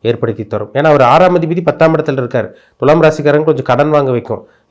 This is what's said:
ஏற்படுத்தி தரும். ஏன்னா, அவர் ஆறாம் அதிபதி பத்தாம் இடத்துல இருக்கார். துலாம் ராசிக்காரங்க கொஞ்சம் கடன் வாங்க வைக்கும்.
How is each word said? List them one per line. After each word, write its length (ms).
ஏற்படுத்தி 440
தரும். 260
ஏன்னா, 100
அவர் 180
ஆறாம் 340
அதிபதி 260
பத்தாம் 340
இடத்துல 260
இருக்கார். 240
துலாம் 240
ராசிக்காரங்க 420
கொஞ்சம் 220
கடன் 240
வாங்க 220
வைக்கும். 300